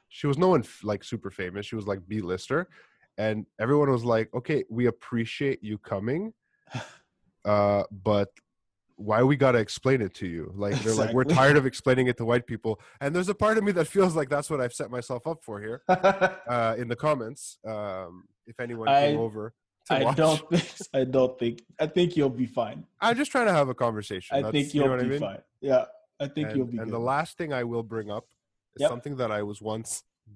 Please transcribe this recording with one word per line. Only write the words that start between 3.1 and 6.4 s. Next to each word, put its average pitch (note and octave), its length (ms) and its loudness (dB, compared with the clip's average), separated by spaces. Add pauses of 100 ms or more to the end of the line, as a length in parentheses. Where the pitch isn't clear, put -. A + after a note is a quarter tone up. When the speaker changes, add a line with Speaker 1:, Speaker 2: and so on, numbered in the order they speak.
Speaker 1:
and G#2+ 260 -2 (160)
everyone C#3 300 2
was A#2+ 140 0
like, A2+ 280 0
"Okay, B2 380 -2
we A#2+ 160 0
appreciate A#2+ 760 -2
you G#2 160 -6
coming, C3+ 540 -4 (400)